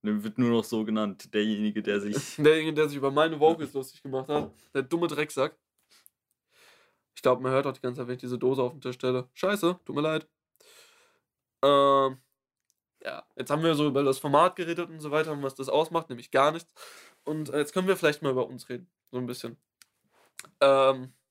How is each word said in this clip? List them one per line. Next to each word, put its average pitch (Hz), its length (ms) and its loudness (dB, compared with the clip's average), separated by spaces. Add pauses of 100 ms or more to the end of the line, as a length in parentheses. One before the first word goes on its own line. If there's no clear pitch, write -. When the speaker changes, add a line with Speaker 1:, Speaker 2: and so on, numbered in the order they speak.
Speaker 1:
Der 107 200 -2
wird 107 160 -8
nur 120 120 2
noch 113 140 2
so 110 200 -2
genannt, 107 500 -4
derjenige, 107 480 0
der 104 180 0
sich 104 160 -6
Speaker 2:
<laughs> - 200 -8
Derjenige, 156 380 4
der 151 140 2
sich 143 100 -8
über 135 120 0
meine 156 300 0
Vocals 160 320 2
lustig 135 300 -10
gemacht 131 260 -6
hat. 147 240 -4 (220)
Der 139 80 0
dumme 170 260 -2
Drecksack. 151 480 -2 (1600)
Ich - 60 -18
glaub, 127 180 4
man 127 120 -2
hört 139 140 2
auch 135 60 -4
die - 80 -16
ganze 127 200 -8
Zeit, 120 80 -8
wenn 127 60 -6
ich 123 60 -12
diese 123 180 -6
Dose 127 240 0
auf 127 100 -2
den 151 80 -18
Tisch 127 140 -8
stelle. 127 400 -2
Scheiße, 185 500 -2
tut 127 120 -8
mir 143 60 -2
leid. 156 260 -4 (1300)
Ähm, 139 560 4 (840)
ja, - 220 -10 (120)
jetzt 123 140 -8
haben 147 140 0
wir 165 100 4
so 147 140 0
über 139 160 0
das 135 160 0
Format 156 340 4
geredet 170 340 -6
und 160 120 -18
so 151 100 -12
weiter 156 220 0
und 143 100 -6
was 135 140 -6
das 135 120 -8
ausmacht, 160 420 -2
nämlich 120 200 -12
gar 139 220 4
nichts. 165 200 -12 (520)
Und, 156 240 -6
äh, 139 100 -2
jetzt 147 140 -2
können 185 160 0
wir 190 80 2
vielleicht 151 260 0
mal 143 80 0
über 127 160 0
uns 127 220 -16
reden, 123 200 -12 (220)
so 127 80 -8
ein 127 80 -6
bisschen. 120 300 -12 (1040)
Ähm, 135 520 4 (180)